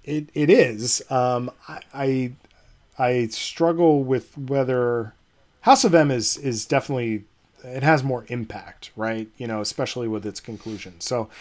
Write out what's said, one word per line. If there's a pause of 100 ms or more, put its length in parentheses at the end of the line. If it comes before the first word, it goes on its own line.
It,
it
is.
Um, (160)
I, (120)
I, (640)
I
struggle
with
whether (480)
House
of
M
is,
is
definitely, (400)
it
has
more
impact,
right? (100)
You
know,
especially
with
its
conclusion.
So (120)